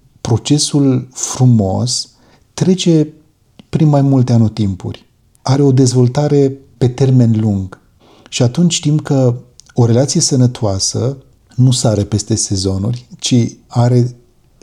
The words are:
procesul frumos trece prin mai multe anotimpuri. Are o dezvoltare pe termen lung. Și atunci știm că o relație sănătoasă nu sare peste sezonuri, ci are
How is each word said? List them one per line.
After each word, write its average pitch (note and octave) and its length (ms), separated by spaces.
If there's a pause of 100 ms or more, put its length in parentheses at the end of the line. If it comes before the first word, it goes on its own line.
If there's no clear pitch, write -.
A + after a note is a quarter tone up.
(200)
procesul C3+ 920
frumos A2+ 960 (460)
trece E3 580 (560)
prin D#3+ 200
mai C#3+ 140
multe C3 300
anotimpuri. G#2 720 (360)
Are C3+ 200
o C#3 100
dezvoltare C3+ 840 (200)
pe B2+ 100
termen B2 520
lung. G2 400 (480)
Și - 140
atunci E3 300
știm D3 260
că C3+ 360 (400)
o A#2+ 120
relație B2+ 340
sănătoasă A#2+ 960 (380)
nu B2+ 160
sare G#2+ 340
peste G#2 300
sezonuri, G2 760 (100)
ci - 380 (100)
are B2 500 (460)